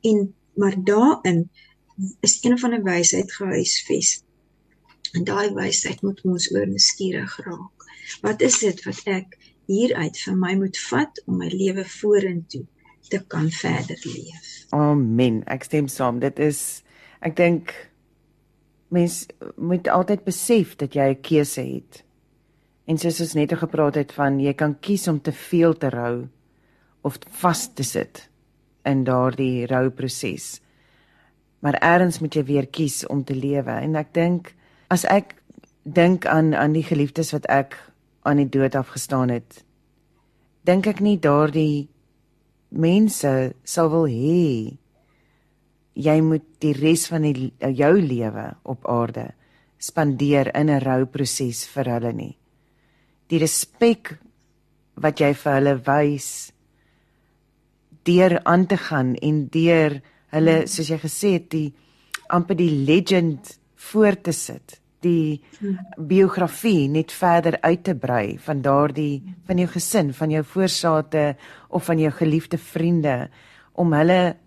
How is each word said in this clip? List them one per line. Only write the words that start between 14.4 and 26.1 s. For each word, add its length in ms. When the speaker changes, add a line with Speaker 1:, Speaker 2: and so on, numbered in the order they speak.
Speaker 2:
Amen. 760
Ek 160
stem 240
saam. 320
Dit 200
is, 440
ek 140
dink, 380
mens 360
moet 320
altyd 360
besef 520
dat 180
jy 200
'n 80
keuse 400
het. 420
En 120
soos 240
ons 120
net 200
gepraat 420
het 160
van, 280
jy 140
kan 260
kies 280
om 140
te 100
veel 460
te 120
rou 380